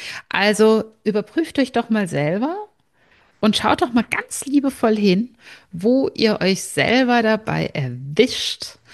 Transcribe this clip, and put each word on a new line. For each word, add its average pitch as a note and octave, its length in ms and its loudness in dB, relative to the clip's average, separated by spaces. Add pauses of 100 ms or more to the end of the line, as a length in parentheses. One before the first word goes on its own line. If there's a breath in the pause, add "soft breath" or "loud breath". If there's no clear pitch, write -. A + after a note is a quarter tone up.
(280 loud breath)
Also G#3 560 2 (180)
überprüft G#3+ 560 -4
euch C4 140 0
doch A#3 180 -2
mal G#3+ 160 0
selber F3 500 -2 (840 soft breath)
und G#3 160 2
schaut - 260 0
doch B3+ 100 -2
mal A#3 160 2
ganz - 360 -8
liebevoll C4 520 0
hin, G#3 380 2 (380 loud breath)
wo A#3 420 2
ihr A3 260 0
euch F#3 220 0
selber A#3+ 600 2
dabei G#3+ 500 0
erwischt, C#3 1040 -4 (180 loud breath)